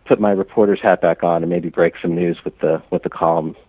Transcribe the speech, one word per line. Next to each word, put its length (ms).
put 140
my 120
reporter's 500
hat 200
back 220
on, 200
and 60
maybe 200
break 320
some 140
news 280
with 160
the, 300
with 140
the 60
column 460